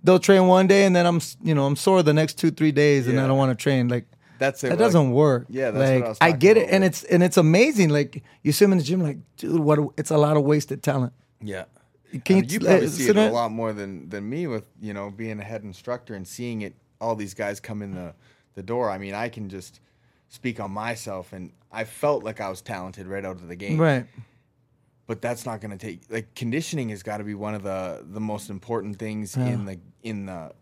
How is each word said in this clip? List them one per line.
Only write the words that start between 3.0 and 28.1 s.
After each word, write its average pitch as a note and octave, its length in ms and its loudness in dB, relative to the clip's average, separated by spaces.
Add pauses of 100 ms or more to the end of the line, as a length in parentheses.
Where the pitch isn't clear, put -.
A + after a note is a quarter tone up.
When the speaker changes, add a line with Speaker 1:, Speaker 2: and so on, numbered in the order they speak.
Speaker 1:
and C3 120 2
I C3+ 40 0
Speaker 2:
Yeah. C3+ 40 0
Speaker 1:
don't C3+ 100 4
wanna C3 180 2
train." C3 320 0
Like, A#2+ 180 -2 (320)
Speaker 2:
That's C3+ 260 -2
it, C3 60 -2
Speaker 1:
that D#3 40 2
Speaker 2:
like, F3 60 -2
Speaker 1:
doesn't E3+ 320 4
work. C3+ 380 4
Speaker 2:
yeah, B2 220 -2
that's G#2 60 -6
what C3+ 100 2
I C3 120 4
Speaker 1:
Like, A#2+ 100 -2
Speaker 2:
was G#2+ 120 -8
Speaker 1:
I - 80 8
Speaker 2:
talking D3+ 100 0
Speaker 1:
get G3+ 180 8
it, - 60 6
Speaker 2:
about F3 100 0
Speaker 1:
and F#3+ 100 4
Speaker 2:
with F#3 80 4
Speaker 1:
it's, - 140 -10
and F3 180 4
it's F3+ 140 4
amazing. F#3+ 520 6
Like, D3 340 -2 (200)
you C#3+ 80 2
see G3+ 140 6
'em G3+ 80 4
in F#3 60 4
the D#3 40 0
gym, F3+ 180 -2
like, D3 160 -2 (200)
"Dude, D#3+ 220 -2
what D3+ 200 2
a, D3 80 0 (100)
it's D#3 140 -4
a D#3 60 2
lot D3 200 4
of D3 60 2
wasted C#3+ 400 -2
talent." C3+ 300 -2 (280)
Speaker 2:
Yeah. G2 240 -10 (600)
Speaker 1:
Can F#3+ 100 4
Speaker 2:
I F#3+ 40 6
Speaker 1:
you - 20 2
Speaker 2:
mean, A#2+ 100 -4
you G#3+ 80 -4
Speaker 1:
t-, - 60 -4
Speaker 2:
probably F#3+ 220 6
Speaker 1:
uh, - 20 -2
Speaker 2:
see D3 160 -4
Speaker 1:
sit G3+ 120 4
Speaker 2:
it - 20 4
a A3 80 4
Speaker 1:
in A3 60 0
Speaker 2:
lot A#2 180 -2
more A2+ 200 -4
than, G2 380 -10
than G2+ 200 -10
me E3 160 -6
with, A2+ 200 -6 (160)
you G#2 120 -10
know, G2+ 160 -10
being G#2+ 300 -12
a G#2 40 -12
head G#2+ 200 -12
instructor A2+ 500 -12
and F#2+ 140 -12
seeing A#2+ 340 -10
it, G2+ 140 -12 (240)
all A2+ 160 -2
these G2+ 180 -10
guys G#2 280 -8
come G#2 200 -12
in G2 140 -10
the, F2+ 180 -12 (420)
the G2+ 80 -14
door. A2+ 260 -4
I F#2+ 80 -6
mean, G2 160 -10
I A2+ 160 -6
can A2 200 -12
just F#2 300 -16 (480)
speak A#2+ 320 -10
on G2+ 120 -8
myself, G#2+ 640 -10
and F#2 180 -16 (200)
I A2+ 140 -8
felt C#3+ 380 -4
like G#2+ 180 -10
I G2 80 -8
was F#2 120 -12
talented F#2 460 -12
right G2 160 -10
out F#2 140 -10
of F2 100 -20
the F2 80 -14
gate. G2+ 240 -4
Speaker 1:
Right. C#3 280 2 (1000)
Speaker 2:
But A2+ 140 -8
that's A#2+ 240 -8
not A2 160 -10
gonna G2+ 160 -14
take, F#2 320 -14
like, A2+ 260 -10
conditioning B2+ 540 -6
has G2+ 140 -12
gotta G#2 200 -8
be G#2 100 -8
one G#2 220 -8
of G2+ 80 -10
the, F#2 460 -8
the G#2 100 -12